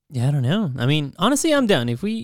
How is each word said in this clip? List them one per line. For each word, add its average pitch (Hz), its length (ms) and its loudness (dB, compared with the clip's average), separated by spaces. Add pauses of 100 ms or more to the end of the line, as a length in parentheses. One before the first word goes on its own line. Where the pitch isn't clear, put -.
Yeah, 123 180 -2
I 147 40 2
don't 143 100 0
know. 151 360 -2
I 117 80 -2
mean, 143 320 0
honestly, 285 360 2
I'm 269 140 2
down. 139 200 2
If 120 160 -4
we, 220 200 -4